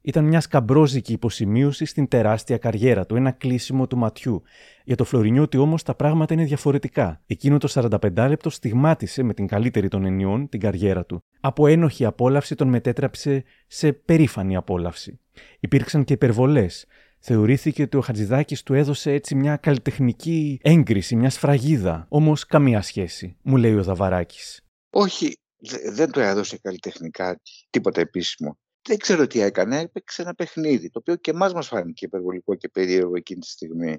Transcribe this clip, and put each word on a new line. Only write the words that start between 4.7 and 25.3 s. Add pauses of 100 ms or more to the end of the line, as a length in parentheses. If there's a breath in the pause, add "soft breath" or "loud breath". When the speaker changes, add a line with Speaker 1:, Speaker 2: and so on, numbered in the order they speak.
Speaker 1:
Για
το
Φλωρινιώτη
όμως
τα
πράγματα
είναι
διαφορετικά.
Εκείνο
το
σαρανταπεντάλεπτο
στιγμάτισε
με
την
καλύτερη
των
ενιών
την
καριέρα
του. (160)
Από
ένοχη
απόλαυση
τον
μετέτραψε (240 soft breath)
σε
περήφανη
απόλαυση. (400 loud breath)
Υπήρξαν
και
υπερβολές. (340 soft breath)
Θεωρήθηκε
ότι
ο
Χατζηδάκης
του
έδωσε
έτσι
μια
καλλιτεχνική
έγκριση,
μια
σφραγίδα.
Όμως
καμία
σχέση,
μου
λέει
ο
Δαβαράκης. (240)
Speaker 2:
Όχι, (220)